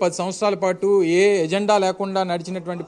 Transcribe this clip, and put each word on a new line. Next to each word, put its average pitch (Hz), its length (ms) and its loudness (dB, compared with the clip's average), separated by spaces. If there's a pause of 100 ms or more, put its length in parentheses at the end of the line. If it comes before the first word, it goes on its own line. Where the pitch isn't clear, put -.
పది 180 160 0
సంవత్సరాల 190 460 -2
పాటు 185 240 -2 (320)
ఏ - 20 4 (220)
ఎజెండా 202 300 0 (100)
లేకుండా 190 360 -2 (100)
నడిచినటువంటి 175 580 -6